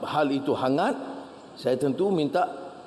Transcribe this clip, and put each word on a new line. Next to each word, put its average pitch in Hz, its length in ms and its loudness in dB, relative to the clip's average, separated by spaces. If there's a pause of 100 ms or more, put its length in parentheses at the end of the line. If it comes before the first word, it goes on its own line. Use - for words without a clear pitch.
hal 151 240 2
itu 139 240 0
hangat, 135 400 2 (640)
saya 127 240 2
tentu 170 320 2
minta 151 320 2 (420)